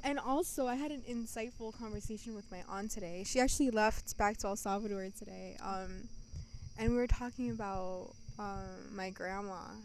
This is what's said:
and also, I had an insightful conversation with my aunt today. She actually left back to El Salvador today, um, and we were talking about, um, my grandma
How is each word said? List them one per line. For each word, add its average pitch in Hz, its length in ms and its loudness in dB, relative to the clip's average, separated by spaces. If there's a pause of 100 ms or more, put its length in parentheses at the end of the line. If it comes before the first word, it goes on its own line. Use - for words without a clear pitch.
and 285 140 4
also, 269 480 2
I 247 100 2
had 294 140 0
an 277 120 -6
insightful 233 760 -6
conversation 220 580 -6
with 208 160 -10
my 185 180 -8
aunt 202 240 -4
today. 180 340 -4
She 254 140 4
actually 262 300 6
left 220 460 6
back 214 220 6
to - 100 0
El 202 80 2
Salvador 202 520 -2 (100)
today, 185 420 -10
um, 185 480 -4 (720)
and 226 140 6
we 240 40 6
were 247 120 6
talking 247 420 4
about, 190 640 -2 (240)
um, 190 580 -6
my 190 140 -2
grandma 190 500 -4 (240)